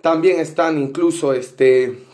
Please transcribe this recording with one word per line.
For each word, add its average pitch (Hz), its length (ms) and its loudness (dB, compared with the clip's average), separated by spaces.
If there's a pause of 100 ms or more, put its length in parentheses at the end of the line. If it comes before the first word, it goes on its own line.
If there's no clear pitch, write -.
también 165 400 2
están 160 380 -2
incluso, 143 560 -2
este, 127 800 0